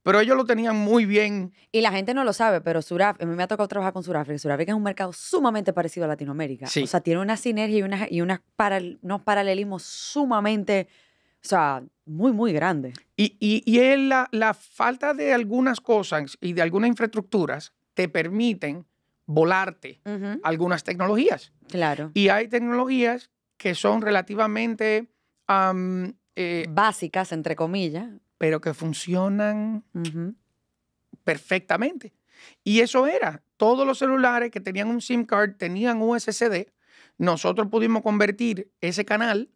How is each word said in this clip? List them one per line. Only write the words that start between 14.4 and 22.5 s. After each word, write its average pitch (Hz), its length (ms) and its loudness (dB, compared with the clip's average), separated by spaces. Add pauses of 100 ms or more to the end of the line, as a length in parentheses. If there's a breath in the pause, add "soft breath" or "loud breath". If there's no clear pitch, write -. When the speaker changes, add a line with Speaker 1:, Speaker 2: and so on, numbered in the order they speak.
Speaker 1:
falta 254 580 -2
de 285 200 0
algunas 240 460 0
cosas 175 600 -2
y 180 120 -4
de 170 100 2
algunas 190 260 2
infraestructuras 208 840 -2 (200)
te 180 160 0
permiten 175 800 -2 (400)
volarte 160 800 0
Speaker 2:
Ujú. 208 380 -6
Speaker 1:
algunas 165 400 0
tecnologías. 190 680 0 (140)
Speaker 2:
Claro. 156 480 -2
Speaker 1:
Y 196 140 4
hay 220 180 2
tecnologías 240 840 -2 (300)